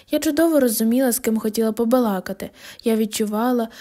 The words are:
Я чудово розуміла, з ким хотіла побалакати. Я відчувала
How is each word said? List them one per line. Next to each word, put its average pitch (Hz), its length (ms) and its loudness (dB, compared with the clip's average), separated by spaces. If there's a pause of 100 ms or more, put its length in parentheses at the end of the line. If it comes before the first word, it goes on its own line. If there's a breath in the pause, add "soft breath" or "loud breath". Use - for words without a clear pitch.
(120)
Я 302 80 0
чудово 311 400 2
розуміла, 240 520 2
з 226 80 -2
ким 220 200 0
хотіла 220 320 -2
побалакати. 214 800 0 (340 loud breath)
Я 226 120 2
відчувала 220 720 -2 (140 loud breath)